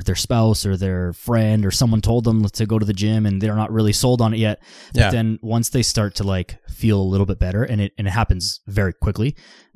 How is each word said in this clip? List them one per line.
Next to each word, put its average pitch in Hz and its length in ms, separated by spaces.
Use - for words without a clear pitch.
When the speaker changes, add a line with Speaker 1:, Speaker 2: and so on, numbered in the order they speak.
Speaker 1:
their 92 100
spouse 110 500
or 98 120
their 90 340
friend 110 540
or 95 60
someone 113 280
told 117 240
them 110 240
to 110 180
go 110 140
to 107 60
the 104 80
gym 107 320
and 98 160
they're 107 140
not 107 180
really 110 180
sold 123 300
on 110 120
it 110 60
yet. 107 220
But 127 80
Speaker 2:
Yeah. 101 100
Speaker 1:
then 113 300
once 117 280
they 123 140
start 104 320
to, - 80
like, 95 340
feel 107 320
a - 20
little 95 220
bit 98 120
better, 95 260
and 104 180
it, 101 160
and 101 100
it 92 40
happens 92 560
very 98 260
quickly, 110 420